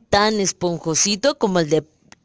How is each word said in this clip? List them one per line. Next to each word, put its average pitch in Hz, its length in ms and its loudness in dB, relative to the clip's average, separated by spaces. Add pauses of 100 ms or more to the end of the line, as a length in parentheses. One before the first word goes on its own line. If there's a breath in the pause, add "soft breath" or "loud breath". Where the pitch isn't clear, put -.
tan 214 320 2
esponjosito 180 1000 -2
como 190 180 0
el 156 140 0
de 156 120 2 (420)